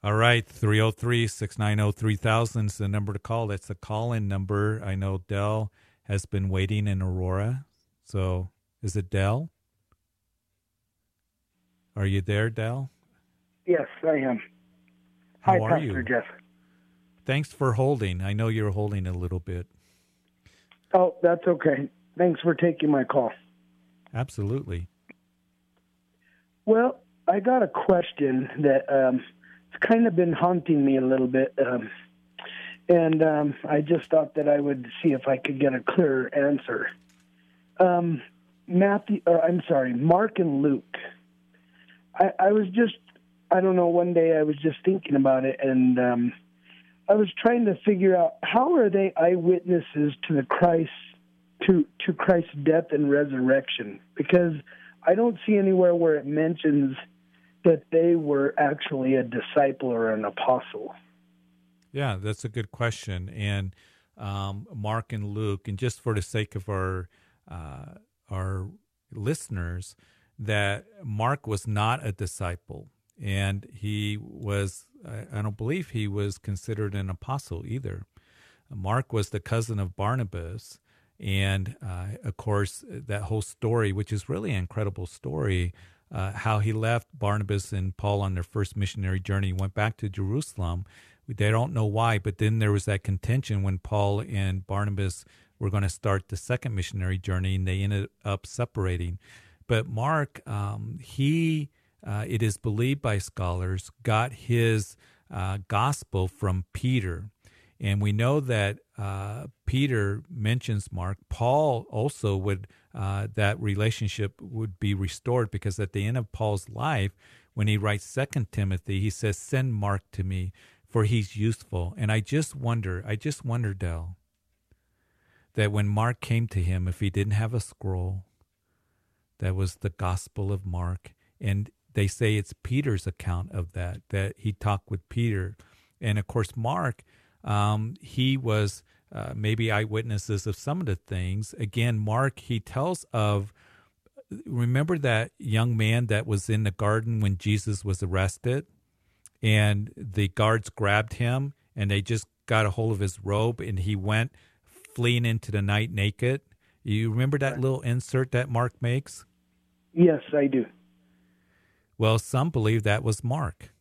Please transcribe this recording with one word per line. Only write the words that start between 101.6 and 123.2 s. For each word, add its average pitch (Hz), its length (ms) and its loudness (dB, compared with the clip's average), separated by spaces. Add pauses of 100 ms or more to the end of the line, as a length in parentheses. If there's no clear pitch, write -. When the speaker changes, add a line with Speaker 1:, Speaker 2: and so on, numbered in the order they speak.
Speaker 1:
uh, 104 240 -4
it 110 140 -2
is 110 160 0
believed 123 460 -2
by 104 160 0
scholars, 92 720 -4 (100)
got 117 300 0
his, 113 640 0 (340)
uh, 95 380 -6
gospel 104 600 0
from 92 460 -2
Peter. 104 560 -2 (500)
And 101 220 0
we 104 100 0
know 120 280 0
that, 107 400 -2 (180)
uh, 101 500 -8 (200)
Peter 120 600 0
mentions 113 640 -2
Mark. 92 280 -6 (100)
Paul 131 600 0
also 110 460 -2
would, 98 320 -4 (280)
uh, 98 400 -4
that 104 260 0
relationship 104 800 -2
would 110 380 -8
be 101 160 0
restored, 110 560 -2
because 101 280 -6
at 101 140 -4
the 101 120 -2
end 120 120 -2
of 113 140 -6
Paul's 104 360 -4
life, 110 480 -2 (380)
when 104 140 0
he 107 100 2
writes 104 260 0
Second - 480 -4
Timothy, 95 480 -2
he 101 120 0
says, 104 260 -4
"Send 131 360 -2
Mark 101 280 -2 (120)
to 95 100 -4
me, 92 280 -4 (380)
for 113 140 0
he's 107 340 0
useful." 104 580 -4
And 107 160 -2
I 110 100 2
just 147 340 -4
wonder, 113 500 -4
I 107 100 -4
just 143 300 -8